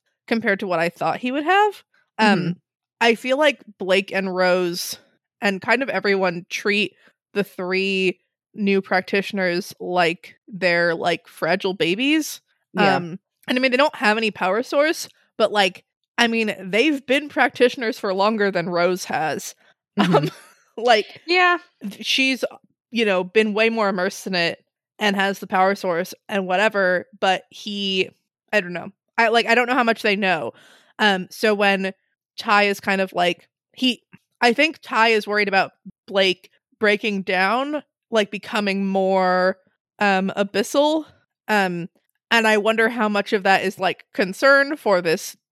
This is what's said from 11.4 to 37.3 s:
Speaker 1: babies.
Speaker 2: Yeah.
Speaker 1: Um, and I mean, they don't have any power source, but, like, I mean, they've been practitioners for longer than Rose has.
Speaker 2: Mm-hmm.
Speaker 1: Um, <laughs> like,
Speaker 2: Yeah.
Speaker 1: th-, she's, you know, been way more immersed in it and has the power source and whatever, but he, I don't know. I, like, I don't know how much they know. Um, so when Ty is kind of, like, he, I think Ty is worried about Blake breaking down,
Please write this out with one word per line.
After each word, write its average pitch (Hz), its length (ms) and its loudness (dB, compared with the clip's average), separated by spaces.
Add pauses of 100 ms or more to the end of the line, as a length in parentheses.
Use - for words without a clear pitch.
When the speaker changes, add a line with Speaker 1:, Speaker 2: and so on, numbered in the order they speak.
Speaker 1:
babies. 254 680 -2 (320)
Speaker 2:
Yeah. 196 240 2
Speaker 1:
Um, 175 200 -8 (300)
and 254 100 0
I 254 40 0
mean, 262 100 2
they 247 60 2
don't 294 180 0
have 214 220 0
any 220 140 0
power 196 320 -2
source, 302 440 -2 (300)
but, 214 160 2
like, 196 320 0 (320)
I 240 100 2
mean, 226 320 -2
they've 233 460 0
been 285 240 0
practitioners 247 680 0
for 202 160 -4
longer 202 380 0
than 170 180 -2
Rose 175 360 0
has. 143 500 -6 (420)
Speaker 2:
Mm-hmm. 190 180 4
Speaker 1:
Um, 156 140 2 (260)
<laughs> - 220 -20
like, 220 480 2
Speaker 2:
Yeah. 349 340 2 (220)
Speaker 1:
th-, 202 240 -12
she's, 262 380 0 (480)
you 226 140 0
know, 185 180 2
been 214 300 0
way 220 160 2
more 226 180 0
immersed 185 400 -4
in 190 80 -4
it 170 300 -2 (340)
and 208 160 0
has 196 240 -2
the 196 80 -14
power 190 280 2
source 185 380 -4 (140)
and 196 200 -4
whatever, 185 580 0 (160)
but 190 280 2
he, 196 600 -4 (420)
I 214 80 0
don't 175 140 -4
know. 170 160 -10 (280)
I, 233 120 2
like, 226 160 2
I 226 100 2
don't 240 120 2
know 247 80 -2
how 254 100 2
much 226 160 0
they 208 160 0
know. 175 340 -2 (460)
Um, 196 340 2
so 220 220 0
when 196 400 0 (440)
Ty 208 260 2
is 202 160 0
kind 196 220 -2
of, 185 120 -4
like, 175 340 -2 (260)
he, 254 280 -2 (400)
I 240 120 4
think 302 280 0
Ty 226 280 2
is 214 180 0
worried 208 220 0
about 190 220 2 (360)
Blake 190 420 0 (300)
breaking 208 440 0
down, 226 600 -2 (280)